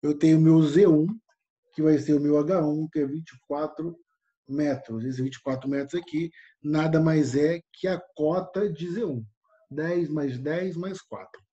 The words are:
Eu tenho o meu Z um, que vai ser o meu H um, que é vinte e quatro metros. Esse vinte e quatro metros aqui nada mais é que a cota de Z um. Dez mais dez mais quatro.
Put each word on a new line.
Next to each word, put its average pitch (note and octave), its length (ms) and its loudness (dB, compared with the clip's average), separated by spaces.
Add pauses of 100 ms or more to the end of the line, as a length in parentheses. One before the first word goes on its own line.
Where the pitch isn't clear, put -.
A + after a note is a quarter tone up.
Eu D3 140 0
tenho D#3+ 220 6
o - 20 6
meu D#3+ 220 8
Z D#3 240 6
um, D#3 200 4 (640)
que D#3 100 -6
vai D#3 160 4
ser C#3 160 0
o C#3+ 60 2
meu D3 180 2
H D#3 280 0
um, D3+ 220 -2
que D#3+ 100 -6
é C#3+ 80 -2
vinte D#3 240 -10
e B2+ 80 -20 (100)
quatro D3+ 500 -8 (480)
metros. C3+ 580 -4
Esse C3 180 -6
vinte C3 140 -6
e - 60 -20
quatro C3 280 -6
metros C#3 240 -4
aqui E3+ 360 -6 (320)
nada D#3 380 2
mais D#3 360 2
é D#3+ 260 0 (100)
que - 160 -6
a F3+ 100 -2 (160)
cota F3+ 560 -2
de E3 220 -8
Z A3 120 -4
um. B2+ 200 -6 (460)
Dez E3 400 -4
mais C#3+ 260 -4
dez D#3+ 400 -6
mais F#3+ 240 -8
quatro. - 400 -18 (120)